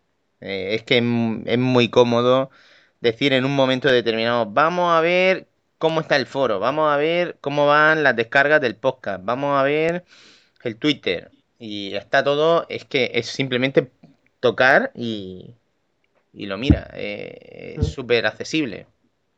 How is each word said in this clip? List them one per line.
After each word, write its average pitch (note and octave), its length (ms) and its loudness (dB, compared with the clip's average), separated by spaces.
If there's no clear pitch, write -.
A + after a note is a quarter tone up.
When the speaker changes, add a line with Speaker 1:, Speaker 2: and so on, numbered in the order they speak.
Speaker 1:
Eh, G2 340 -6
es A2 80 -4
que B2+ 160 2
es, A#2 60 2
es A#2 120 0
muy B2+ 300 2
cómodo B2 640 2
decir A#2+ 320 0
en C3 120 2
un C#3 100 -2
momento C3 360 2
determinado, A#2 560 0
"Vamos E3 440 0
a E3 100 4
ver F3+ 460 2
cómo D#3+ 220 0
está D#3 160 0
el B2 100 0
foro, A#2+ 320 -2
vamos D3 340 0
a C#3+ 40 0
ver E3 440 -2
cómo D3 260 0
van D3+ 360 4
las C3 140 2
descargas C#3+ 440 2
del A#2+ 140 -2
podcast, G2 500 -6
vamos C#3 340 -2
a C3+ 40 2
ver D#3 420 -2
el A2 120 -6
Twitter". A#2 540 -4
Y G#2 340 -10
está B2 300 0
todo, D3+ 440 0
es - 160 -10
que A2+ 300 -2
es G#2+ 140 -2
simplemente C3+ 640 -2
tocar C3 560 2
y, G#2 580 -10
y G#2 140 -12
lo G2 120 -6
mira, - 360 2
eh, G1+ 840 -12
es D3+ 80 -2
Speaker 2:
Mm. D3+ 40 -6
Speaker 1:
súper A#2+ 360 0
accesible. A2 600 -6